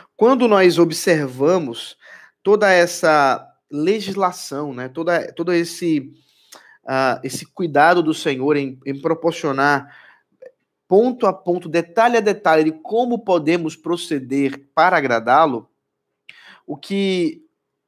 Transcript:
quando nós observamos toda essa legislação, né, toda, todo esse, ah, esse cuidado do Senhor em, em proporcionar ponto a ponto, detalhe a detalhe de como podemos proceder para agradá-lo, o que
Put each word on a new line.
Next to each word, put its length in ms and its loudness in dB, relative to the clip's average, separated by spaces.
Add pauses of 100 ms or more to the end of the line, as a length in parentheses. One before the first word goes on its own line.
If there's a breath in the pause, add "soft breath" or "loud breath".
(160 loud breath)
quando 320 2
nós 300 4
observamos 1160 0 (460 loud breath)
toda 300 2
essa 720 2 (240)
legislação, 1040 -4
né, 140 -10
toda, 440 -4
todo 200 -4
esse, 600 -4 (720 soft breath)
ah, 380 -2
esse 240 -10
cuidado 560 2
do 100 -2
Senhor 440 -2
em, 280 -6
em 160 -8
proporcionar 960 0 (920 loud breath)
ponto 380 2
a 60 2
ponto, 360 -6
detalhe 480 0
a 40 2
detalhe 440 2
de 80 0
como 460 -4
podemos 580 -2
proceder 960 -4
para 220 2
agradá-lo, 760 0 (960 loud breath)
o 100 -12
que 680 -4 (440)